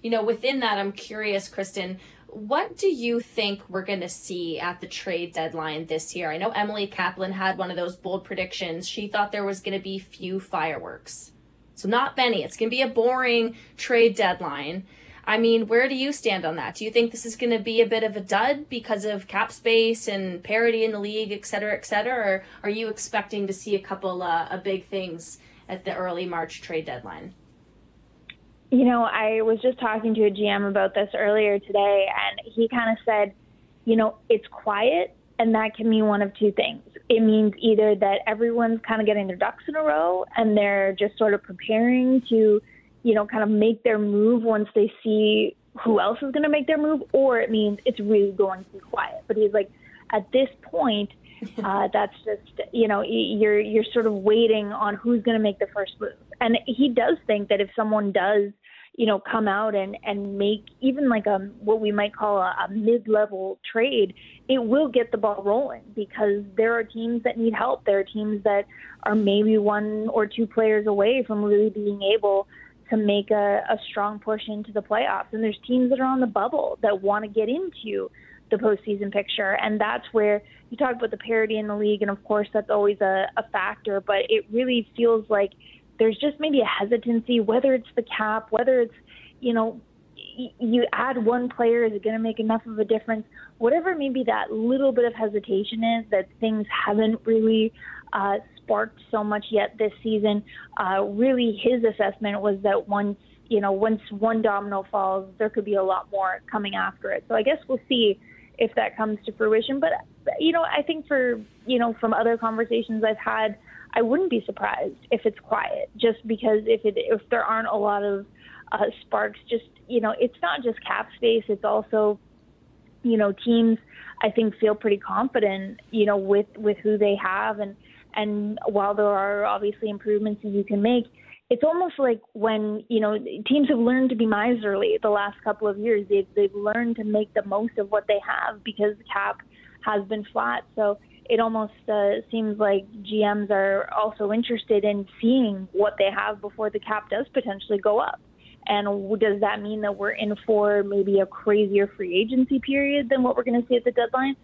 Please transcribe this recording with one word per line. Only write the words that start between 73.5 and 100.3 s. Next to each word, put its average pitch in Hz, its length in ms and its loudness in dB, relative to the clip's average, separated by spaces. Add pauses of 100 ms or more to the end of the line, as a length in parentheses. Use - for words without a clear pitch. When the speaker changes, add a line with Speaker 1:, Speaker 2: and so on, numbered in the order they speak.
Speaker 2:
a 220 80 0 (100)
strong 208 300 -4
push 214 300 -6
into 208 240 -10
the 208 100 -4
playoffs. 208 500 -2
And 220 100 -4
there's 214 240 -2
teams 254 220 2
that 262 100 2
are 262 60 0
on 262 160 0
the 254 60 2
bubble 226 560 -2
that 208 180 0
wanna 202 280 -2
get 214 200 -2
into 226 600 -6 (420)
the 214 60 0
postseason 202 520 -2
picture. 202 540 -2
And 214 160 0
that's 226 320 -2
where 208 300 2 (280)
you 226 60 -12
talk 254 180 0
about 233 160 -4
the 214 60 -6
parity 220 420 -2
in 214 80 -4
the 208 100 -4
league, 208 260 0
and 202 80 0
of 202 120 -6
course 208 320 0
that's 214 160 -2
always 208 300 2
a, 190 260 2 (100)
a 226 140 -2
factor, 202 500 -4
but 196 280 0
it 214 240 2
really 240 440 0
feels 226 320 2
like 202 240 2 (460)
there's 220 200 2
just 294 200 -2
maybe 294 220 2
a 226 40 0
hesitancy, 233 760 0
whether 240 340 2
it's 254 220 -2
the 226 80 0 (120)
cap, 220 340 -2
whether 247 300 4
it's, 233 140 -2 (460)
you 247 120 0
know, 226 280 0 (580)
y-, 247 220 -12
you 240 320 4
add 254 320 -2
one 247 240 2
player, 233 360 2
is 220 80 0
it 202 120 -8
gonna 220 140 -2
make 226 200 -4
enough 220 280 0
of 220 120 -8
a 214 60 0
difference? 220 400 -2 (340)
Whatever 320 360 2
maybe 269 300 -2
that 214 280 -2
little 254 400 0
bit 240 120 2
of 233 100 0
hesitation 214 720 -4
is 226 260 0
that 185 180 0 (120)
things 220 260 -2 (200)
haven't 214 380 2
really, 220 480 4 (400)
uh, 202 240 0 (200)
sparked 220 440 -4 (100)
so 214 140 -2
much 208 260 -4
yet 208 280 0
this 214 140 0 (100)
season. 208 420 0 (340)